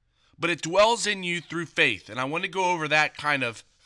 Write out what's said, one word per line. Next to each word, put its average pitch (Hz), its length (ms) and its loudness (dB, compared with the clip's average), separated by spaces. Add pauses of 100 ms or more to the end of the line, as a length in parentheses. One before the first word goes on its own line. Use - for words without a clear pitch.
(400)
But 165 100 -2
it 160 140 -4
dwells 202 420 2
in 202 160 -2
you 175 180 -4
through 160 280 -8
faith. 127 420 0
And 113 100 -8
I 131 40 -2
want 160 220 -6
to 190 40 -6
go 180 220 0
over 156 160 -2
that 151 280 2
kind 147 280 -2
of, 117 200 -6 (220)